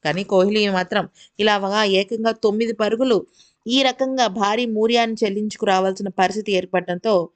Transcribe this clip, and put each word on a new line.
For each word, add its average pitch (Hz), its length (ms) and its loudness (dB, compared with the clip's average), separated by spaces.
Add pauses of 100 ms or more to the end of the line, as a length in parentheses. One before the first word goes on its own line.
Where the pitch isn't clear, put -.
కానీ 160 200 -2
కోహ్లీ 202 440 2
మాత్రం 185 360 -2 (340)
ఇలా 214 160 2
అవగా 202 280 0 (100)
ఏకంగా 220 400 0
తొమ్మిది 220 400 0
పరుగులు 220 460 0 (480)
ఈ 247 160 2
రకంగా 262 460 0
భారీ 214 380 0
మూల్యాన్ని 226 500 0
చెల్లించుకురావాల్సిన 196 920 -2
పరిస్థితి 196 440 -2
ఏర్పడడంతో 180 640 -2 (220)